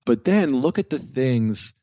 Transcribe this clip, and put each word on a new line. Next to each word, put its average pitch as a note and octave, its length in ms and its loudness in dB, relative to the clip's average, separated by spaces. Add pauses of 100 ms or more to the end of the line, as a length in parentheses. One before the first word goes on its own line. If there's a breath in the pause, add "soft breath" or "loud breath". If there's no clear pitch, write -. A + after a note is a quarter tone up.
But A#2 200 2
then F3 320 2
look D3+ 200 0
at G3 120 -4
the D3 100 -4
things A#2+ 840 -2